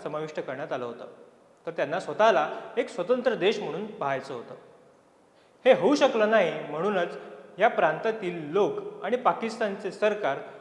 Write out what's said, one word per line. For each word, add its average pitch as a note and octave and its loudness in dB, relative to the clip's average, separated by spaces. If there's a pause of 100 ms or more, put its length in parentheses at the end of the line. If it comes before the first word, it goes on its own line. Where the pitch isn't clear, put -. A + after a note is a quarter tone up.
समाविष्ट D#3 -8
करण्यात C#3+ -8
आलं B2 -4
होतं, A#2+ -10 (580)
तर E3+ -8
त्यांना E3 -2
स्वतःला F3 4 (280)
एक B3 -2
स्वतंत्र A#3 0
देश G3+ 0
म्हणून E3+ -6
पाहायचं C#3 -4
होतं. A#2+ -12 (1080)
हे B3 10
होऊ B3 4
शकलं A#3 4
नाही, F#3+ 4 (180)
म्हणूनच F3 0 (420)
या G#3 8
प्रांतातील F3 0
लोक - 0
आणि A3 0
पाकिस्तानचे A3 -2
सरकार G3+ 0 (240)